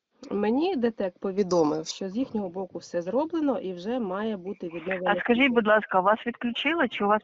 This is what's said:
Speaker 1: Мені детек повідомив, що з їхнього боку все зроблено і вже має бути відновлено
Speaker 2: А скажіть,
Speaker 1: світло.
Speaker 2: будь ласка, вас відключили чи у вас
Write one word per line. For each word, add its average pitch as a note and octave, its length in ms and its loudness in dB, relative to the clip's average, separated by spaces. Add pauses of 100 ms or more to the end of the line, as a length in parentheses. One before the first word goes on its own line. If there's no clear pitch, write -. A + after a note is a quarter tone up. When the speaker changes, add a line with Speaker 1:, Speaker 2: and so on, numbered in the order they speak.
(300)
Speaker 1:
Мені B3 460 0
детек A3+ 440 -2
повідомив, F3 680 2
що - 220 -8
з F#3+ 80 -8
їхнього A3 320 -4
боку F3+ 300 -8
все E3+ 240 -6
зроблено C#4+ 560 0
і F#3 140 -6
вже G3 260 -4
має G#3 380 -4
бути F#3 320 -8
відновлено F3+ 480 -4
Speaker 2:
А F3 40 -2
скажіть, A#3+ 220 4
Speaker 1:
світло. C4+ 120 4
Speaker 2:
будь A3+ 120 4
ласка, G#3 340 4
вас G3+ 260 2
відключили A#3+ 640 -2
чи - 160 -4
у G3+ 40 2
вас G#3 160 4